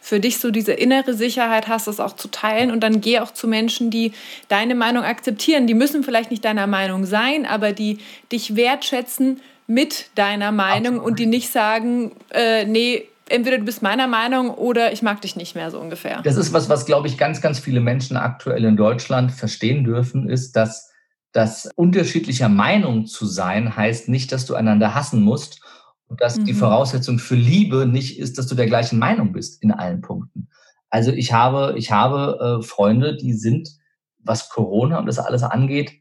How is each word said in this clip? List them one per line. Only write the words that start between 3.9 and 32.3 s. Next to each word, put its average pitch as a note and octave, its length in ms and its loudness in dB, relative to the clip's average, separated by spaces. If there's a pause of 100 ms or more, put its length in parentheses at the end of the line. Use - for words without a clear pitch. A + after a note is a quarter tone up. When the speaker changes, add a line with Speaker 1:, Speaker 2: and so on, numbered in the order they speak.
Speaker 1:
die A3+ 220 -2 (360)
deine A3 260 0
Meinung A#3+ 300 0
akzeptieren. A#3+ 640 0
Die A3+ 80 4
müssen C#4+ 280 2
vielleicht A#3 280 0
nicht A3+ 140 -6
deiner G#3+ 220 0
Meinung F#3+ 380 0
sein, A#3+ 420 0
aber G#3 260 0
die G#3 260 -4 (340)
dich A3 240 -4
wertschätzen C4 840 0 (260)
mit C4+ 480 0
deiner G#3 360 0
Meinung G#3 440 0
Speaker 2:
Absolut. A#3 160 -4
Speaker 1:
und A3 80 -2
die A#3 80 0
nicht A#3+ 260 0
sagen, A3+ 600 0 (180)
äh, A3+ 340 2
„Nee, A3+ 400 0 (240)
entweder A#3+ 300 2
du G#3 60 -2
bist A3+ 180 -6
meiner A3+ 260 2
Meinung B3 400 0
oder A#3 460 0
ich G#3+ 80 -6
mag G#3 180 0
dich - 160 -10
nicht F3 180 -12
mehr“, E3 160 -6
so - 80 -12
ungefähr. - 440 -10
Speaker 2:
Das C#3+ 160 2
ist - 160 0
was, D3+ 160 2
was, D3 160 0
glaube C#3 200 2
ich, C3+ 120 -6
ganz, D3 240 0
ganz D3+ 160 0
viele B2+ 220 0
Menschen B2+ 360 -2
aktuell B2 480 -2
in G#2+ 140 6
Deutschland B2 520 2
verstehen B2+ 540 -2
dürfen, B2 460 0
ist, B2+ 260 -2
dass, A2+ 340 -2 (420)
dass - 420 0
unterschiedlicher E3 720 2
Meinung A#2 560 4
zu - 220 -8
sein F#2+ 500 -2
heißt A2+ 320 -2
nicht, B2+ 240 -2
dass B2+ 140 -4
du - 80 -4
einander A2 400 2
hassen C3+ 260 0
musst G#2+ 400 0 (460)
und - 160 -4
dass A#2+ 200 0
die G3+ 120 0
Speaker 1:
Mhm. - 20 0
Speaker 2:
Voraussetzung B2+ 600 2
für - 160 -2
Liebe C3 500 4
nicht B2+ 340 0
ist, - 200 -8
dass B2+ 80 -4
du - 80 -4
der A#2+ 140 2
gleichen A#2 300 2
Meinung D#3 340 0
bist - 300 -12
in G#2+ 80 4
allen F2+ 300 -2
Punkten. - 480 -12 (400)
Also A#2 240 2
ich B2 220 -2
habe, C3 420 2
ich A2+ 160 -4
habe, A#2+ 680 0